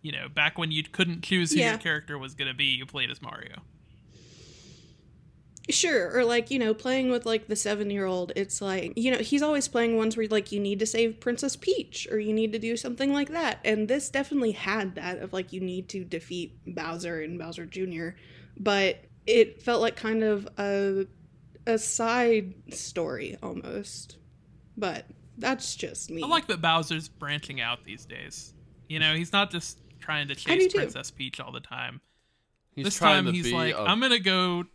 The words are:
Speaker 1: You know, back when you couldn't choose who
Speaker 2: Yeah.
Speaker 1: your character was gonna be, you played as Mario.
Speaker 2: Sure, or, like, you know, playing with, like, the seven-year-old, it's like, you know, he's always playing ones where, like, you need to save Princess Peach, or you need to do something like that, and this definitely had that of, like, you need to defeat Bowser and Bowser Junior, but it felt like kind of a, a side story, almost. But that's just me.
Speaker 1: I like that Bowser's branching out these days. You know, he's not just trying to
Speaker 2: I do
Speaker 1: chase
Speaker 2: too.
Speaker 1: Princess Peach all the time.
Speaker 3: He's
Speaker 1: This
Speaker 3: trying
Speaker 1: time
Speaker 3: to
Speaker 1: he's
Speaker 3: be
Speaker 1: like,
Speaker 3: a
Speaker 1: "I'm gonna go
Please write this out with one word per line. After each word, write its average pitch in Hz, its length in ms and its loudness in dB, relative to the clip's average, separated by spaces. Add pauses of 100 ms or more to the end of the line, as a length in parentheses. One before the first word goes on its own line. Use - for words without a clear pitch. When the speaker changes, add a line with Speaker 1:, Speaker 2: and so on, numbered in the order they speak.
Speaker 1:
You 151 120 -6
know, 135 160 -6
back 151 280 0
when 165 140 -2
you 151 120 0
couldn't 170 380 0
choose 180 300 2
who 294 80 6
Speaker 2:
Yeah. 233 120 6
Speaker 1:
your 220 80 -2
character 151 380 -4
was 131 160 -10
gonna 135 220 -4
be, 143 100 2
you 131 200 0
played 131 260 -4
as - 100 -12
Mario. - 400 -14 (2000)
Speaker 2:
Sure, 269 440 2
or, 247 120 4
like, 233 260 2
you 269 80 0
know, 220 140 2
playing 254 360 0
with, 240 160 0
like, 226 220 -2
the 214 80 -2
seven-year-old, 202 800 -2
it's 196 260 -4
like, 190 360 -2
you 233 120 2
know, 254 100 2
he's 277 220 2
always 302 280 2
playing 233 260 2
ones 220 220 2
where, 220 100 0
like, 208 240 0
you 202 80 0
need 202 200 0
to 220 60 2
save 226 360 0
Princess 254 340 -2
Peach, - 560 -2
or 214 80 0
you 214 140 0
need 220 180 2
to 220 80 -4
do 226 160 -2
something 254 380 0
like 285 160 2
that, 320 340 0
and 214 240 2
this 277 220 0
definitely 269 420 0
had 196 440 -2
that 175 240 -6
of, 185 120 -8
like, 185 220 -4
you 185 80 -6
need 185 260 -4
to 190 160 -8
defeat 175 640 -8
Bowser 170 540 -6
and 170 180 -8
Bowser 165 260 -10
Junior, 170 520 -6 (420)
but 196 460 2 (200)
it 226 380 6
felt 233 180 2
like 226 140 2
kind 220 260 0
of 208 280 2 (100)
a, 196 480 0 (580)
a 226 120 4
side 226 760 2 (200)
story, - 680 -4
almost. - 760 -10 (580)
But 190 300 -4 (320)
that's - 400 -2
just - 340 -8
me. 165 120 -6
Speaker 1:
I 269 40 -4
like 320 200 2
that 175 140 -2
Bowser's 160 460 0
branching 147 540 -6
out 120 240 -4
these - 200 -16
days. - 480 -14 (360)
You 156 100 -4
know, 156 160 4
he's 165 160 -4
not 202 180 2
just - 300 -10 (220)
trying 147 260 -4
to 143 60 -6
Speaker 2:
I - 20 -4
do - 60 -14 (220)
Speaker 1:
chase 370 100 4
Speaker 2:
too. - 60 0
Speaker 1:
Princess - 300 -6
Peach 131 300 -10
all 127 140 -10
the 123 80 -10
time. 123 400 -10 (720)
Speaker 3:
He's 139 80 -6
Speaker 1:
This 196 140 0
Speaker 3:
trying 156 260 6
Speaker 1:
time - 40 0
Speaker 3:
to - 40 2
Speaker 1:
he's 175 140 0
Speaker 3:
be 120 80 2
Speaker 1:
like, 156 220 2
Speaker 3:
a - 40 -4
Speaker 1:
"I'm 202 220 4
gonna 247 180 4
go 180 560 2